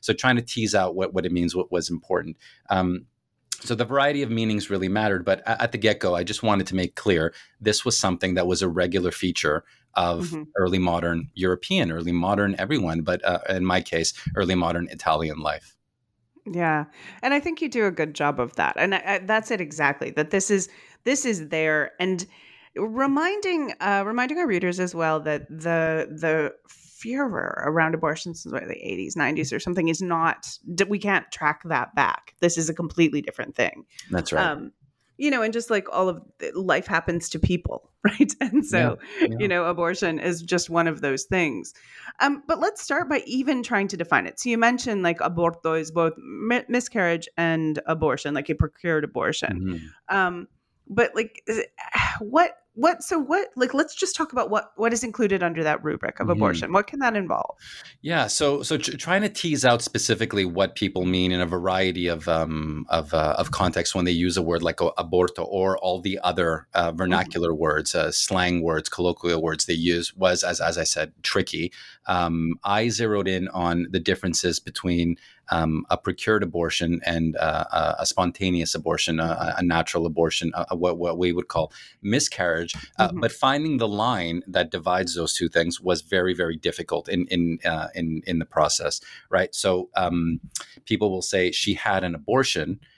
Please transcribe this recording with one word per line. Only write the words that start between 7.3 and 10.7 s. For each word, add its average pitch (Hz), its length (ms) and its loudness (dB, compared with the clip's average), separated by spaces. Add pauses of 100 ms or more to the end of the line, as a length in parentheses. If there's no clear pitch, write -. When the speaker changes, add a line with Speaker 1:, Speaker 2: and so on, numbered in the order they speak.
Speaker 1:
this 107 240 0
was 123 160 0
something 92 360 0
that 90 120 2
was 90 140 2
a 92 80 2
regular 90 420 0
feature 80 540 0 (280)
of 87 340 0
Speaker 2:
Mm-hmm. 156 160 -8 (120)
Speaker 1:
early 92 240 2